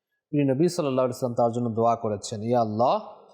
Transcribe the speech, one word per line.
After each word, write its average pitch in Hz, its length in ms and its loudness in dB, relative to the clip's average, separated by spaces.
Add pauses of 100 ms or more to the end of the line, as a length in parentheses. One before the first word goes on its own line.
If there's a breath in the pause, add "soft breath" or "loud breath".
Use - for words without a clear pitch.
(300)
প্রিয় 143 260 2
নবী 165 120 2
সাল্লাল্লাহু 135 380 0
আলাইহি 123 200 -4
ওয়াসাল্লাম 120 80 -4
তার 120 180 2
জন্য 120 240 -2
দোয়া 113 200 4
করেছেন, 107 480 -6
"ইয়া 117 180 2
আল্লাহ, 120 540 0 (180 loud breath)